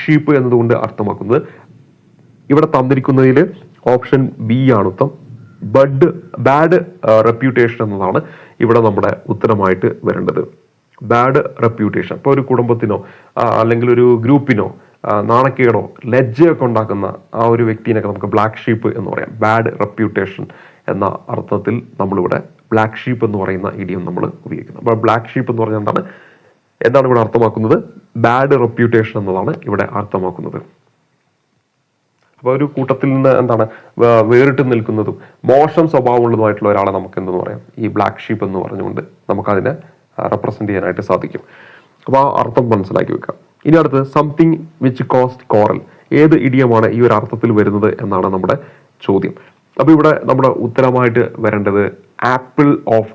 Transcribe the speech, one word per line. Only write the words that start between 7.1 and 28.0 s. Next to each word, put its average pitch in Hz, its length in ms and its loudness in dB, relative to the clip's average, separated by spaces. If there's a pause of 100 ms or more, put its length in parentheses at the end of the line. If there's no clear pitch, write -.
റെപ്യൂട്ടേഷൻ 117 640 0
എന്നതാണ് 98 360 -2 (380)
ഇവിടെ 117 200 4
നമ്മുടെ 101 380 0 (120)
ഉത്തരമായിട്ട് 104 720 0
വരേണ്ടത്. 92 440 -2 (560)
ബാഡ് 123 400 2 (200)
റെപ്യൂട്ടേഷൻ. 101 520 -2
ഇപ്പൊ 139 180 0
ഒരു 135 80 2
കുടുംബത്തിനോ, 117 640 -2 (320)
ആ, 127 40 0
അല്ലെങ്കിൽ 117 520 2
ഒരു 123 280 4
ഗ്രൂപ്പിനോ, 127 540 0 (300)
ആ, 104 160 0
നാണക്കേടോ 117 680 0 (140)
ലജ്ജയൊക്കെ 127 600 2
ഉണ്ടാക്കുന്ന 107 480 -2 (220)
ആ 117 120 2
ഒരു 117 160 2
വ്യക്തിനെയൊക്കെ 110 460 -2
നമുക്ക് 101 160 -6
ബ്ലാക്ക് 107 300 0
ഷീപ്പ് 113 420 -4
എന്ന് 95 140 -8
പറയാം. - 180 -6 (100)
ബാഡ് 110 260 2
റെപ്യൂട്ടേഷൻ 101 840 -4 (400)
എന്ന 98 300 -4 (120)
അർത്ഥത്തിൽ 107 540 -4 (160)
നമ്മളിവിടെ 95 440 -2 (280)
ബ്ലാക്ക് 110 240 0
ഷീപ്പ് 117 300 -4
എന്ന് 104 120 -2
പറയുന്ന 95 320 -4
ഇഡിയം 92 360 -8
നമ്മൾ 90 260 -6 (140)
ഉപയോഗിക്കുന്നു. - 360 -12
അപ്പൊ 117 140 0
ബ്ലാക്ക് 113 300 0
ഷീപ്പ് 123 260 -6
എന്ന് 113 100 -4
പറഞ്ഞാൽ 107 180 -4
എന്താണ്? 107 240 -4 (840)
എന്താണ് 131 200 2
ഇവിടെ 123 140 2
അർത്ഥമാക്കുന്നത്? 113 640 0 (340)